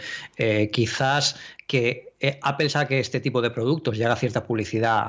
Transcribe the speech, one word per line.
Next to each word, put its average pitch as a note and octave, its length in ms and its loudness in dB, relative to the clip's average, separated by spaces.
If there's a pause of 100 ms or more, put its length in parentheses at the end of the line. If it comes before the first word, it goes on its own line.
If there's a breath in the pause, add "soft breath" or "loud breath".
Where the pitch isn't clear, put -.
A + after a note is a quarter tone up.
(380 loud breath)
eh, G#2+ 340 2
quizás C3+ 680 0 (300 loud breath)
que, B2 520 -2
eh, C#3 220 -2
Apple C#3+ 280 0
saque C3+ 300 0
este B2 200 -2
tipo A#2 220 0
de A#2 80 2
productos A#2+ 480 0
y A2 60 0
haga A#2 120 4
cierta A#2+ 300 -2
publicidad A2 640 0